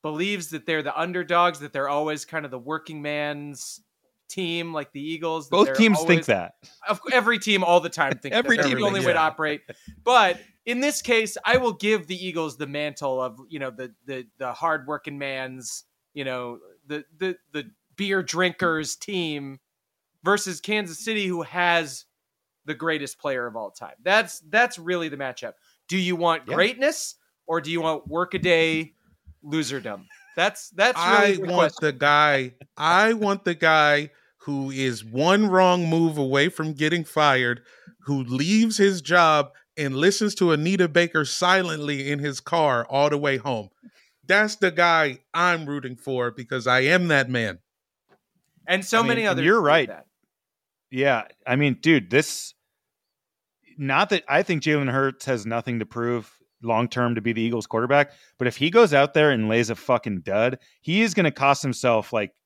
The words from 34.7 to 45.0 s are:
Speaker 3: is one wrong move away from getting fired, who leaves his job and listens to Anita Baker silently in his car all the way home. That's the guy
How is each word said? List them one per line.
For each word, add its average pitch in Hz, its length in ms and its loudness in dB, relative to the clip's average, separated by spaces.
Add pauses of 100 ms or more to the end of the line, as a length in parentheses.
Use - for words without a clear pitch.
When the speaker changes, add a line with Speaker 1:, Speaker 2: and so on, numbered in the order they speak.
Speaker 3:
is 127 320 -4
one 165 440 2
wrong 180 420 4
move 165 280 2
away 139 300 2
from 156 260 -4
getting 156 300 -2
fired, 127 580 2 (440)
who 139 180 -2
leaves 190 540 0
his 196 240 2
job 156 500 4 (260)
and 139 180 -4
listens 196 400 2
to 175 180 2
Anita 175 340 2
Baker 160 380 2
silently 156 840 0
in 143 80 -2
his 139 200 -6
car 139 500 0
all 143 200 2
the 147 80 0
way 139 200 0
home. 117 320 -6 (560)
That's 208 320 2
the 180 140 2
guy 160 480 2 (140)